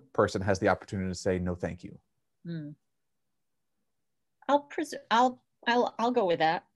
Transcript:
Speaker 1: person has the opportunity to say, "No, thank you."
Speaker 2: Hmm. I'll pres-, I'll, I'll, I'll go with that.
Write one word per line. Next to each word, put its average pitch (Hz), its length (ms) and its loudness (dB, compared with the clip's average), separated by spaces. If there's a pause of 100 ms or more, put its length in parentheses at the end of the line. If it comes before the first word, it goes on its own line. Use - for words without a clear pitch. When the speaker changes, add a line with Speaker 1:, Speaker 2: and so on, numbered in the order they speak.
(120)
Speaker 1:
person 104 300 2
has 95 180 0
the 104 80 2
opportunity 95 400 -2
to 90 60 -6
say, 92 260 -2
"No, 90 160 -4
thank 87 260 -8
you." - 160 -18 (480)
Speaker 2:
Hmm. 160 240 -10 (1800)
I'll 285 120 4
pres-, 294 340 -8 (160)
I'll, 247 320 2 (240)
I'll, 240 320 2
I'll 233 140 0
go 240 120 2
with 170 140 2
that. 160 260 2 (120)